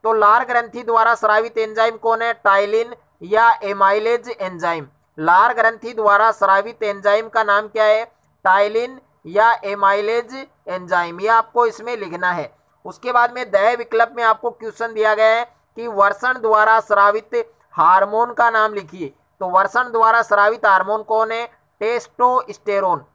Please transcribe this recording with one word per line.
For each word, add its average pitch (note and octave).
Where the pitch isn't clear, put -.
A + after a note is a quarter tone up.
तो A3
लार A3
ग्रंथि A#3+
द्वारा A3+
स्रावित A3
एंजाइम A3
कौन A3+
है? A#3
टाइलिन G#3
या A3
एमाइलेज G#3
एंजाइम। E3+
लार F3+
ग्रंथि A3+
द्वारा G#3+
स्रावित G3+
एंजाइम G#3
का A3
नाम G#3
क्या A3
है? A3
टाइलिन G#3+
या G#3
एमाइलेज G#3
एंजाइम, F3+
ये G3+
आपको A#3
इसमें A3+
लिखना F3+
है। E3
उसके B3
बाद A#3+
में B3
दह G3+
विकल्प A#3
में A#3+
आपको A3+
क्वेश्चन A3+
दिया G#3+
गया A3
है A#3
कि A#3
वर्षण G#3+
द्वारा A3
स्रावित G#3+
हार्मोन G3
का A#3
नाम G#3+
लिखिए। F3
तो F#3
वर्षण G3
द्वारा A3+
स्रावित G#3+
हार्मोन G3+
कौन A3
है? A#3
टेस्टोस्टेरोन। G#3